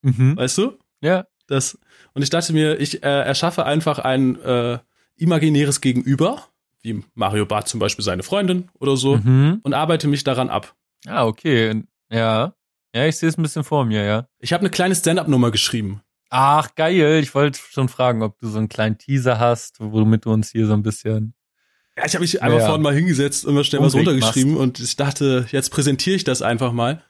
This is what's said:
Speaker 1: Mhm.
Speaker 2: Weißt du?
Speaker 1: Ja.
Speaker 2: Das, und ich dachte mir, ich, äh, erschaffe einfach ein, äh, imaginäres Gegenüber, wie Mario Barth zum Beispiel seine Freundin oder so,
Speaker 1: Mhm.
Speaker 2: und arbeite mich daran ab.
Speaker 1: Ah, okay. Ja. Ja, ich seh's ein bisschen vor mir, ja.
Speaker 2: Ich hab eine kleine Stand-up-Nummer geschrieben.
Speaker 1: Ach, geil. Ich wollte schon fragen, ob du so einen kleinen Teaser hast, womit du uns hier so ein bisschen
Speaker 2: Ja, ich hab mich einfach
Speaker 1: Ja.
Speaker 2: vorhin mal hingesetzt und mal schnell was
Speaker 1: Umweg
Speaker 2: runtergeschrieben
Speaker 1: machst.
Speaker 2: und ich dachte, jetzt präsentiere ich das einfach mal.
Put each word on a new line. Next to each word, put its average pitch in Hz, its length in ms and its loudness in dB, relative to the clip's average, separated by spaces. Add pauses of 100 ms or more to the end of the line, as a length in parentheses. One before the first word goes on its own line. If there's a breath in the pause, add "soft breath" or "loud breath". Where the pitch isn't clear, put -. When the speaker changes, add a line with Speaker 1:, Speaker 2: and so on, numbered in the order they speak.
Speaker 1:
Mhm. 131 340 0
Speaker 2:
Weißt 170 200 -2
du? 233 200 -2 (240)
Speaker 1:
Ja. 185 240 0 (220)
Speaker 2:
Das, 135 300 -4 (360 soft breath)
und 139 80 -4
ich 143 80 -2
dachte 165 240 -2
mir, 156 260 2
ich, 147 240 -6
äh, 139 40 -2 (160)
erschaffe 156 420 -2
einfach 151 340 0
ein, 131 420 0
äh, 120 380 -2 (380)
imaginäres 151 640 2
Gegenüber, 135 640 0 (360)
wie 107 220 -8 (100)
Mario 104 320 0
Barth 104 220 -4
zum 113 140 -6
Beispiel 101 240 -2
seine 92 180 -4
Freundin 180 460 -2 (100)
oder 139 160 0
so, 131 220 2
Speaker 1:
Mhm. 135 460 2
Speaker 2:
und 143 100 -4
arbeite 151 340 0
mich 143 160 -2
daran 127 260 -2
ab. - 260 -8 (320)
Speaker 1:
Ah, 120 180 0
okay. 110 580 0 (260)
Ja. 113 440 0 (420)
Ja, 127 120 2
ich 160 100 0
seh's 165 220 -2
ein - 20 -2
bisschen 156 220 -4
vor 147 220 0
mir, 107 200 0
ja. 107 220 0 (100)
Speaker 2:
Ich - 160 -4
hab 175 80 -2
eine - 80 0
kleine 185 240 0
Stand-up-Nummer 156 560 2
geschrieben. 104 520 -2 (280)
Speaker 1:
Ach, 139 460 2
geil. 160 480 4
Ich 139 100 -6
wollte 143 260 0 (120)
schon 131 180 -2
fragen, 123 320 0
ob 107 160 -4
du 120 100 -10
so 107 120 -4
einen 110 100 -2
kleinen 107 300 -2
Teaser 127 400 0
hast, 120 400 0
womit 110 460 2
du 113 60 0
uns 107 200 0
hier 113 160 0
so 107 60 2
ein 104 100 0
bisschen 110 500 -4 (640)
Speaker 2:
Ja, - 80 -4
ich 156 80 -2
hab 170 80 -2
mich 175 220 0
einfach 117 160 4
Speaker 1:
Ja. 113 80 4
Speaker 2:
vorhin 156 160 2
mal 143 100 2
hingesetzt 143 540 0
und 143 80 2
mal 143 80 4
schnell 139 180 0
was 147 140 4
Speaker 1:
Umweg 151 140 4
Speaker 2:
runtergeschrieben 131 420 2
Speaker 1:
machst. 151 100 0
Speaker 2:
und 127 180 0
ich 120 160 -6
dachte, 139 560 0
jetzt 135 200 -2
präsentiere 143 440 0
ich 190 80 -2
das 127 200 -2
einfach 120 280 0
mal. 120 380 -2